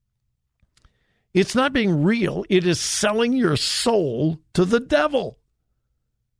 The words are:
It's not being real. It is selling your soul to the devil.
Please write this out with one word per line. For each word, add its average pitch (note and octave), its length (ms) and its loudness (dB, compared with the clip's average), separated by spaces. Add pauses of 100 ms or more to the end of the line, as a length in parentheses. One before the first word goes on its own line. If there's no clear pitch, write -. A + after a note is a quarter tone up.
(1300)
It's F#3+ 220 2
not C4 160 0
being G3 320 0
real. G3 440 0
It F3+ 160 2
is F3 140 0
selling A3 540 -2
your A3+ 240 0
soul D#3 840 -2 (140)
to F3+ 120 2
the G#3 140 0
devil. C4+ 600 -2 (1000)